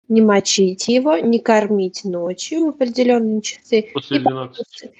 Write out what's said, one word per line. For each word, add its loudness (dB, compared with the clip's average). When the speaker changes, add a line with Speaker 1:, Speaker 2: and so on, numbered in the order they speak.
Speaker 1:
не 4
мочить 2
его, 2
не 0
кормить 0
ночью -4
в 0
определенные 0
часы. -4
Speaker 2:
После -4
Speaker 1:
И 2
Speaker 2:
двенадцати. -6